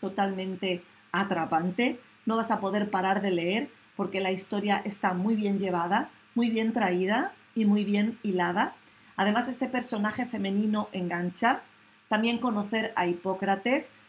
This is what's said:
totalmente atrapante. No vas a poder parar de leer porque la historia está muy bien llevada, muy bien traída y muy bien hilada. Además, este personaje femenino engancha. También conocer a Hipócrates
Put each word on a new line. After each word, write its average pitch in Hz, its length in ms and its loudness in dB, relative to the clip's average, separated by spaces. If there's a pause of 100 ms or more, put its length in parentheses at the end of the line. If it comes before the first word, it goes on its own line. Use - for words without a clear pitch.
totalmente 190 840 -2 (260)
atrapante. 180 880 0 (260)
No 220 120 2
vas 220 160 2
a 202 80 2
poder 202 300 0
parar 190 320 2
de 196 100 2
leer 180 380 0 (260)
porque 196 240 -2
la 190 100 0
historia 202 540 0
está 202 300 -2
muy 196 200 2
bien 202 240 2
llevada, 185 520 0 (260)
muy 233 140 2
bien 220 220 0
traída 208 600 2 (240)
y 226 80 2
muy 208 180 6
bien 208 400 2
hilada. 180 520 0 (420)
Además, 214 320 2
este 254 180 -4
personaje 226 600 -2
femenino 208 640 0
engancha. 180 720 0 (460)
También 226 300 0
conocer 220 560 -2
a 180 140 0
Hipócrates 196 840 0 (180)